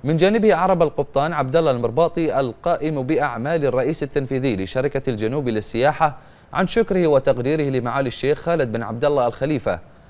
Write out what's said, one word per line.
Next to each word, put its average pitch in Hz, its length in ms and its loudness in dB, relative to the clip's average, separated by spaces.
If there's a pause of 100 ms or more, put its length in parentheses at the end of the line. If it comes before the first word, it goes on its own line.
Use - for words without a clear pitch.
من 151 120 0
جانبه، 202 380 4
أعرب 175 280 2
القبطان 147 500 0
عبد 139 240 0
الله 160 140 4
المرباطي 131 720 0
القائم 147 600 -2
بأعمال 143 640 0
الرئيس 131 380 0
التنفيذي 135 540 -2
لشركة 131 540 -2
الجنوب 120 380 -2
للسياحة 127 720 0 (340)
عن 185 140 0
شكره 185 400 0
وتقديره 139 560 2
لمعالي 131 440 -2
الشيخ 135 320 -2
خالد 151 340 -2
بن 113 100 -2
عبد 113 220 -6
الله 143 220 2
الخليفة 120 520 -2 (320)